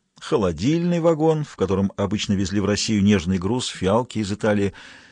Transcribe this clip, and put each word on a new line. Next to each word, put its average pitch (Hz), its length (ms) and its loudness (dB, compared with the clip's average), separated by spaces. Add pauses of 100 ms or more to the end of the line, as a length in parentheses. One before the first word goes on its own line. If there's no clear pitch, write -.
(200)
холодильный 151 800 0
вагон, 160 440 2
в - 120 -18
котором 95 400 0
обычно 101 360 -2
везли 98 280 -2
в 95 40 0
Россию 101 380 0
нежный 95 360 2
груз, 107 280 -2
фиалки 107 520 -2
из 104 140 -4
Италии. 104 400 0 (400)